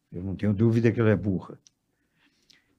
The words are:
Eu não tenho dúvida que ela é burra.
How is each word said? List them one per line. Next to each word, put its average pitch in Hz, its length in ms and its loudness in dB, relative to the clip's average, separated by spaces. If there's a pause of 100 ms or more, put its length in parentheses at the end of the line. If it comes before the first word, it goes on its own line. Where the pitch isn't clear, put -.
(120)
Eu 87 100 -10
não 95 140 -6
tenho 104 180 0
dúvida 113 380 2
que 117 80 -2
ela 110 100 4
é 104 60 4
burra. 90 420 -6 (1200)